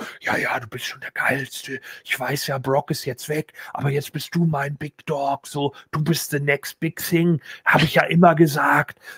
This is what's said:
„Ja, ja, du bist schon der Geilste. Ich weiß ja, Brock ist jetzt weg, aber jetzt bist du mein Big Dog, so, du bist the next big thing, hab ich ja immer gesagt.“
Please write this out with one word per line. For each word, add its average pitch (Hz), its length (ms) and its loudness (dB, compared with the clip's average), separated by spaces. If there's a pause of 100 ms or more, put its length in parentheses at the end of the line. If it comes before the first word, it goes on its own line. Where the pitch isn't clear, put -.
(200)
„Ja, - 180 -4
ja, - 220 -2
du - 80 -16
bist - 180 -12
schon - 160 -10
der - 80 -12
Geilste. - 680 -6 (240)
Ich - 160 -4
weiß 131 260 -4
ja, 135 140 -4
Brock 135 320 0
ist - 140 -4
jetzt - 220 -8
weg, 151 260 -4 (200)
aber 135 160 -2
jetzt 139 240 -4
bist - 220 -6
du 175 100 4
mein 147 300 -2
Big - 320 -12
Dog, 139 400 -2
so, 143 260 -2 (160)
du 151 140 -2
bist 156 260 0
the 147 100 0
next 143 400 -2
big 160 180 -4
thing, 170 440 2 (240)
hab - 160 6
ich 156 140 2
ja 160 80 6
immer 170 320 8
gesagt.“ 147 640 4 (180)